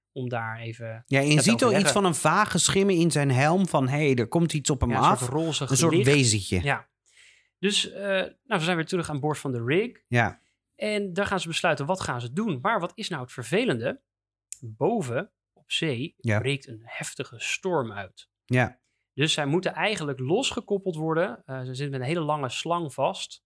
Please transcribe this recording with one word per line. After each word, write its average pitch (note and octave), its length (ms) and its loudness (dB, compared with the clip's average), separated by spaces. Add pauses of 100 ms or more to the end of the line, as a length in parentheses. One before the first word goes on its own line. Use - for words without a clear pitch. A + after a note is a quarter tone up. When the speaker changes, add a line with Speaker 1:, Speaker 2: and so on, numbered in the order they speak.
(120)
Speaker 1:
om B2+ 180 -8
daar A2+ 300 -6
even A2+ 460 -10
Speaker 2:
Ja, C#3 140 2
en C#3+ 80 4
je D3+ 80 6
Speaker 1:
het D3+ 80 6
Speaker 2:
ziet - 40 4
al A3 60 6
Speaker 1:
overleggen. A3+ 280 4
Speaker 2:
iets D3+ 100 4
van G3 140 4
een E3+ 100 2
vage F3+ 420 2
schimmen F#3+ 380 4
in E3+ 160 4
zijn C#3 200 2
helm. D#3 360 4
Van, C3+ 200 2
hé, C#3+ 260 2
er A#2+ 140 2
komt E3+ 260 2
iets D3 160 -2
op C#3 120 0
hem B2 80 2
Speaker 1:
Ja, C3 80 0
een A#2+ 60 4
Speaker 2:
af. F#3 160 6
Speaker 1:
soort A#2+ 120 -4
rozig D3 380 -2
Speaker 2:
Een C3+ 80 4
soort D#3+ 160 4
Speaker 1:
licht. F3 120 4
Speaker 2:
wezentje. A2+ 580 4
Speaker 1:
Ja. C#3 260 -2 (720)
Dus, G3+ 320 0
eh, - 100 -12 (420)
nou, G#3 160 0
ze D#3 60 0
zijn F3+ 100 2
weer D#3+ 100 0
terug F3 240 -2
aan D3 100 -4
boord D3 180 -2
van C#3 140 -6
de A#2+ 120 -4
rig. F3+ 440 -2
Speaker 2:
Ja. A#2 320 2 (360)
Speaker 1:
En G#3 380 -4
daar G3 140 -2
gaan F#3+ 120 -2
ze D#3+ 80 -6
besluiten, D#3 380 0
wat F#3 160 -2
gaan B2+ 200 -4
ze A#2+ 120 -8
doen? F3+ 280 -2
Maar G#3 180 0
wat F3 160 -6
is G#3+ 140 -10
nou D3+ 120 -6
het B2 100 -12
vervelende? E3+ 720 -2 (600)
Boven... C#3 680 -2 (220)
Op - 180 -20
zee C#3+ 460 -4
Speaker 2:
Ja. G#2+ 220 2
Speaker 1:
breekt C3+ 280 -2
een A2 160 -16
heftige - 560 -12
storm D3+ 520 -2
uit. G2+ 380 -14 (160)
Speaker 2:
Ja. B2 340 0 (340)
Speaker 1:
Dus D#3 200 0
zij D3+ 120 -2
moeten D#3+ 280 0
eigenlijk D#3 460 -4
losgekoppeld F#3+ 760 -2
worden. D#3+ 500 -2
Eh, C3 140 -10
ze B2+ 60 -8
zitten C3 240 -6
met C3+ 100 -6
een B2 60 -4
hele E3 140 0
lange D3 300 -2
slang E3 440 -4
vast. - 520 -4